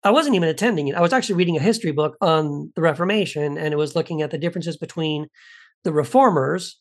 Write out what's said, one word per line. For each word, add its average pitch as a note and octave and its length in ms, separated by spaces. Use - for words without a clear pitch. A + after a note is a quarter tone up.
I G3+ 60
wasn't C#4+ 260
even E3+ 120
attending D#3+ 400
it. C#3 80
I F3 60
was E3+ 100
actually B3 240
reading F3 220
a - 20
history F3+ 320
book D3+ 300
on D#3 520
the E3+ 80
Reformation, E3 760
and D#3 140
it D3 40
was D3+ 180
looking D#3+ 280
at D3 100
the D#3+ 60
differences E3+ 400
between D3+ 500
the E3 80
Reformers D#3 880